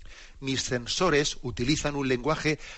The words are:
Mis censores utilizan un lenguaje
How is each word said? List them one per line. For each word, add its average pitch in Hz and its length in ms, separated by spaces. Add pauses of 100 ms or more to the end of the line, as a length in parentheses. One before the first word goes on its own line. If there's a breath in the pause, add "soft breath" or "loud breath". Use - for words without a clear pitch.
(400 loud breath)
Mis 135 240
censores 143 800
utilizan 143 520
un 139 120
lenguaje 143 520 (180 loud breath)